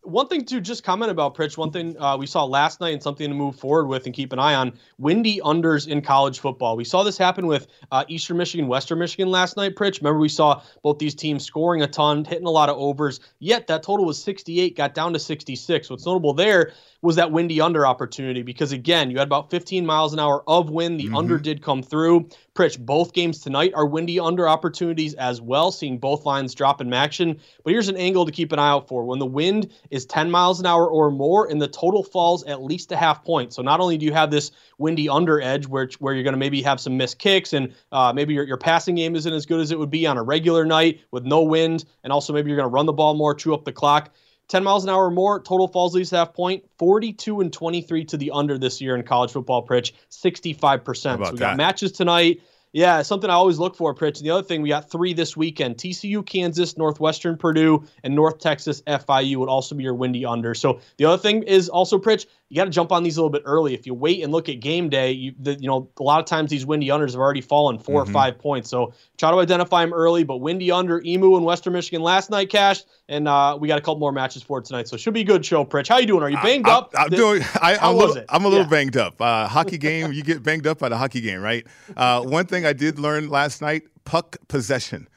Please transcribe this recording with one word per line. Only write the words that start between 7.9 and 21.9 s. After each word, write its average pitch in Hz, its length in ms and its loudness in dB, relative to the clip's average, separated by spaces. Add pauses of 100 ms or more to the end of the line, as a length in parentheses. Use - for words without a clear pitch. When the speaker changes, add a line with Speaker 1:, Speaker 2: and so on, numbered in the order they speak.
Speaker 1:
uh, 135 180 0
Eastern 165 280 -6
Michigan, 170 300 -2
Western 135 320 -2
Michigan 185 320 -2
last 180 260 0
night, 196 180 -4
Pritch. 202 260 -2
Remember, 151 180 0
we 151 100 2
saw 147 320 2 (220)
both 147 160 0
these 151 160 -4
teams 147 280 -6
scoring 165 380 -2
a 143 60 0
ton, 147 380 0
hitting 175 200 -8
a 170 60 0
lot 151 180 4
of 143 80 -2
overs, 139 440 -4 (180)
yet 226 260 0
that 156 160 -2
total 202 240 0
was 151 160 -4
sixty-eight, 175 540 -4
got 143 180 -2
down 165 200 -4
to 151 60 -4
sixty-six. 147 680 -6
What's - 160 -14
notable 170 280 0
there 175 400 4 (280)
was 170 140 2
that 170 160 2
windy 160 300 0
under 156 260 2
opportunity 127 540 -4
because, 127 320 -6
again, 143 360 0
you 127 100 -4
had 139 80 0
about 143 220 -2
fifteen 175 360 -4
miles 156 280 0
an 156 60 -6
hour 143 280 0
of 160 220 2
wind. 165 300 -4
The 139 60 -6
Speaker 2:
Mm-hmm. 110 100 -4
Speaker 1:
under 165 240 0
did 151 240 -6
come 131 180 -2
through. 165 480 2 (240)